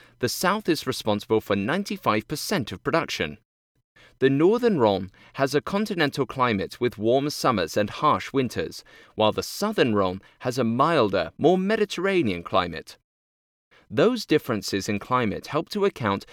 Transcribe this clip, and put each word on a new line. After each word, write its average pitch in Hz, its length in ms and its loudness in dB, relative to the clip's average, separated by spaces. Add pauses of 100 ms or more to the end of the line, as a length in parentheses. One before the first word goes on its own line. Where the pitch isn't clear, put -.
(180)
the 123 100 -2
south 190 400 -2
is 160 200 0
responsible 110 520 0
for 104 160 -2
ninety-five 120 720 -2
percent 151 440 -4
of 92 120 -10
production. 131 540 -2 (800)
The 135 140 4
northern 196 480 4
Rhône 98 320 2 (220)
has 135 200 2
a 143 80 2
continental 190 640 -2
climate 113 560 -2
with 120 160 0
warm 127 320 0
summers 104 480 0
and 104 140 0
harsh 135 420 0
winters, 107 500 -4 (300)
while 107 180 2
the 92 120 -2
southern 196 500 0
Rhône 95 260 2 (200)
has 123 180 -4
a 127 60 2
milder, 113 760 2
more 175 220 4
Mediterranean 185 840 0
climate. 85 560 -4 (880)
Those 202 380 0
differences 107 640 0
in 101 80 0
climate 110 480 -2
help 151 240 -6
to 202 160 -2
account 101 480 -2